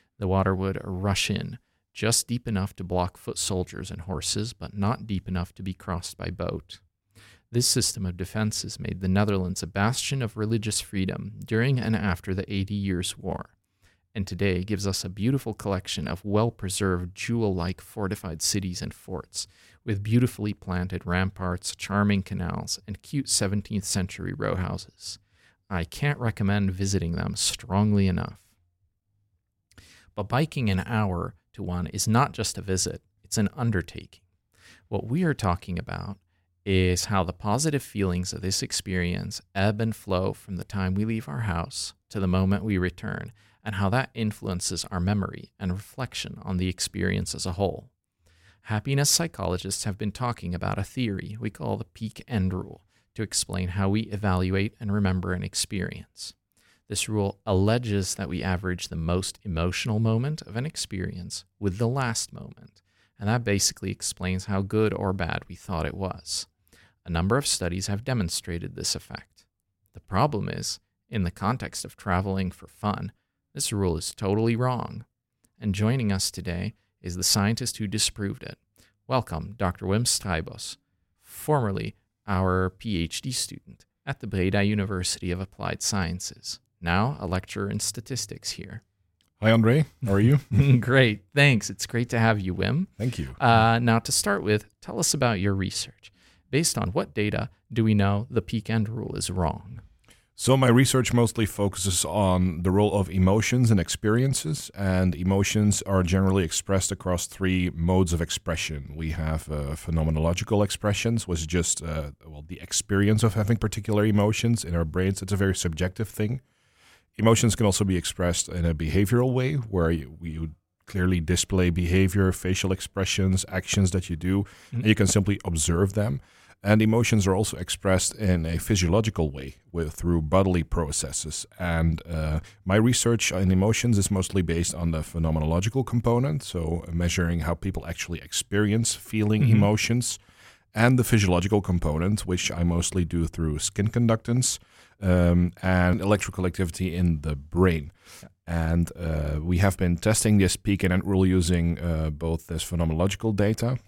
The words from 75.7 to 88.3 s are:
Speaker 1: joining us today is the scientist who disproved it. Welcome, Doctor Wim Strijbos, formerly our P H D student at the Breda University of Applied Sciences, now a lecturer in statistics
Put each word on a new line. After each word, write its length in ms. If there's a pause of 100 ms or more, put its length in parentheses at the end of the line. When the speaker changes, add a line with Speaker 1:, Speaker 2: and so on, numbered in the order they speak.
Speaker 1:
joining 380
us 180
today 440 (260)
is 160
the 80
scientist 540
who 100
disproved 560
it. 120 (520)
Welcome, 500
Doctor 280
Wim 180
Strijbos, 720 (440)
formerly 760 (320)
our 420
P 320
H 180
D 120
student 520 (220)
at 140
the 80
Breda 340
University 680
of 80
Applied 420
Sciences, 800 (200)
now 380
a 80
lecturer 420
in 120
statistics 720